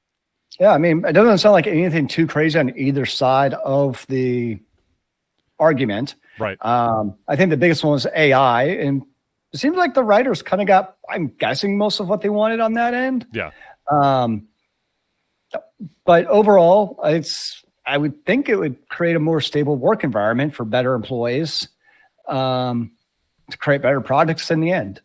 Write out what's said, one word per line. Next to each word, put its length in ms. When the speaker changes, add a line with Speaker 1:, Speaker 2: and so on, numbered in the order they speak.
Speaker 1:
Yeah, 140
I 40
mean, 280
it 80
doesn't 240
sound 160
like 140
anything 380
too 220
crazy 320
on 180
either 280
side 480
of 540
the 520
argument. 580
Speaker 2:
Right. 280
Speaker 1:
Um, 500
I 80
think 120
the 60
biggest 280
one 100
was 200
A 200
I, 300
and 400
it 40
seems 200
like 160
the 100
writers 380
kinda 240
got, 320
I'm 220
guessing, 480
most 240
of 80
what 120
they 80
wanted 300
on 140
that 200
end. 380
Speaker 2:
Yeah. 200
Speaker 1:
Um, 600
but 220
overall, 800
it's, 580
I 120
would 280
think 240
it 80
would 320
create 260
a 40
more 200
stable 380
work 260
environment 500
for 120
better 280
employees, 760
um, 640
to 80
create 240
better 200
products 500
in 80
the 120
end 340